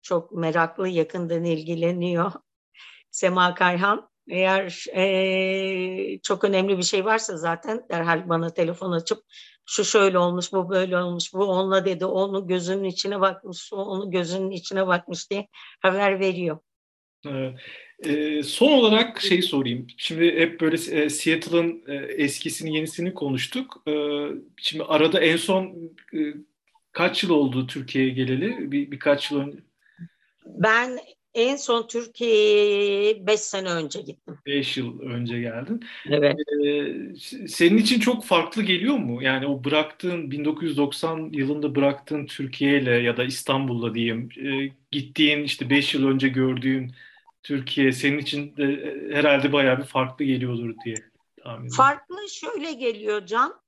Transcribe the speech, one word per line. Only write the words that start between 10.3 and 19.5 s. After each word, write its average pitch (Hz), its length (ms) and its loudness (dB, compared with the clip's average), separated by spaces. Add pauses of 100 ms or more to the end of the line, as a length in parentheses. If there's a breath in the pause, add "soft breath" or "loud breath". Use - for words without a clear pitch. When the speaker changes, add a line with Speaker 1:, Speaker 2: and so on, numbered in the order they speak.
Speaker 1:
bu 180 160 0
böyle 185 280 2
olmuş, 175 360 -4
bu 190 120 2
onunla 190 400 2
dedi, 185 200 0
onun 190 420 0
gözünün 185 360 -2
içine 190 380 -4
bakmış, 185 520 -2
o 202 40 -6
onun 196 340 -6
gözünün 185 400 -2
içine 190 360 -4
bakmış." 180 440 -2
diye 196 160 -4 (340 loud breath)
haber 196 380 2
veriyor. 175 380 0 (680)
Speaker 2:
Evet. 131 320 -6 (400 loud breath)
E, 151 440 -2
son 247 280 4
olarak 233 500 6
şey 185 200 4
sorayım. 127 460 -2 (100)